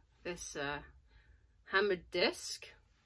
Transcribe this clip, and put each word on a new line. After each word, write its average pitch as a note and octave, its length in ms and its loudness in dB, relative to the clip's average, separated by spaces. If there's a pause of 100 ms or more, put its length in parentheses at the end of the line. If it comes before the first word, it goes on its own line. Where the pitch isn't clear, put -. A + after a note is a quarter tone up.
(220)
This, F3 320 -8
uh, C#3+ 260 -2 (840)
hammered G3 480 2
disc. - 560 0 (380)